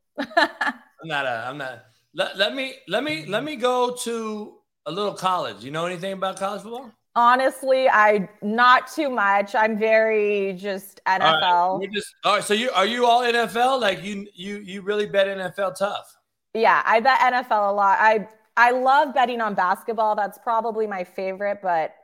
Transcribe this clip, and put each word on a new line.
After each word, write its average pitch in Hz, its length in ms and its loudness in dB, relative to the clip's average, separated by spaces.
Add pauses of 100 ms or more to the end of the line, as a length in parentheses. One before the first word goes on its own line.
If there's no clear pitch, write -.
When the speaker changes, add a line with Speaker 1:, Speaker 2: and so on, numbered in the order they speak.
(180)
Speaker 1:
<laughs> 277 200 -4
Speaker 2:
I'm - 680 -2
not 143 180 -2
a, 117 220 -4
I'm 139 100 -10
not. 131 260 -12 (300)
Let, 175 240 -4
let 226 180 -2
me, 262 200 -8 (120)
let 208 160 -2
me, 302 220 -6
let 208 180 -4
me 302 140 -8
go 247 460 0
to 220 540 -8 (280)
a 151 60 -8
little 196 220 -4
college. 147 500 -4
You 135 80 -12
know 165 140 -4
anything 180 280 -8
about 190 260 -8
college 196 220 -6
football? 233 300 -14 (260)
Speaker 1:
Honestly, 262 720 2
I, 214 380 4 (140)
not 240 520 4
too 302 160 -2
much. 208 460 0
I'm 220 240 2
very 214 720 2
just 196 540 -10
Speaker 2:
All 190 100 2
right, 170 120 2
Speaker 1:
N 160 80 4
F 160 60 0
L. 180 360 2
Speaker 2:
we're 190 100 -8
just, 208 240 -8 (120)
all 196 100 2
right, 185 80 0
so 202 100 0
you, 233 180 0
are 185 140 2
you 240 200 0
all 240 180 4
N 233 120 0
F 220 200 0
L? 254 240 2
Like, 190 240 0
you, 202 300 -8
you, 202 240 -10
you 196 240 -12
really 208 240 -2
bet 196 220 2
N 196 120 -6
F 185 180 -8
L 196 160 -2
tough? - 420 -6 (380)
Speaker 1:
Yeah, 196 320 4
I 220 140 4
bet 262 220 4
N 254 120 2
F 254 180 -2
L 208 200 2
a - 20 0
lot. 196 280 2
I, 214 260 4 (300)
I 240 140 6
love 262 420 2
betting 240 280 0
on 208 140 -4
basketball. 208 600 0
That's 202 220 -4
probably 226 500 -2
my 190 160 -6
favorite, 196 600 -6
but, 170 400 -2